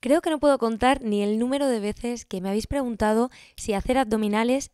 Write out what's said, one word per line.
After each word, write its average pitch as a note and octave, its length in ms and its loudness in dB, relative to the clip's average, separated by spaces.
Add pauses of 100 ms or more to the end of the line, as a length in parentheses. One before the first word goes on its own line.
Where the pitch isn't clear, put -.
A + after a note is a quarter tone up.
Creo D4 220 2
que E4+ 80 -2
no D4+ 100 -2
puedo C#4+ 160 4
contar B3 460 0
ni G#3 200 0
el G#3 160 0
número C4+ 300 0
de A#3+ 100 0
veces A3+ 460 -6
que F#3+ 160 -8
me F#3 80 -6
habéis G#3 180 -2
preguntado A#3 640 0 (260)
si - 200 -4
hacer B3+ 240 0
abdominales A3+ 760 0